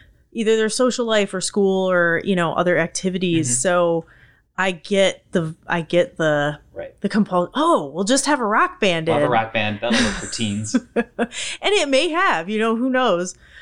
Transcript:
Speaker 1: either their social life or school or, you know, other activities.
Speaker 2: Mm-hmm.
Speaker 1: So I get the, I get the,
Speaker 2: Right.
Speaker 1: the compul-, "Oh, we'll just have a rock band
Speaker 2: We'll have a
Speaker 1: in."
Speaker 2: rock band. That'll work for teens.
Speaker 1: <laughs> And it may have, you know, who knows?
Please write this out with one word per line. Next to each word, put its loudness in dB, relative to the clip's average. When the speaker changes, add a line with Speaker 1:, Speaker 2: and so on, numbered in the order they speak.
Speaker 1:
either 0
their 0
social 0
life 0
or -4
school 0
or, 2
you 2
know, 0
other 2
activities. -2
Speaker 2:
Mm-hmm. -2
Speaker 1:
So 2
I 0
get 0
the, -2
I -2
get 0
the, 0
Speaker 2:
Right. -14
Speaker 1:
the -4
compul-, 0
"Oh, 2
we'll -2
just 2
have 0
a -2
rock 0
band 0
Speaker 2:
We'll 2
have 2
a 2
Speaker 1:
in." -2
Speaker 2:
rock 0
band. -2
That'll 0
work -2
for -10
teens. -4
Speaker 1:
<laughs> -4
And -4
it 2
may 2
have, 0
you -2
know, 0
who -2
knows? 0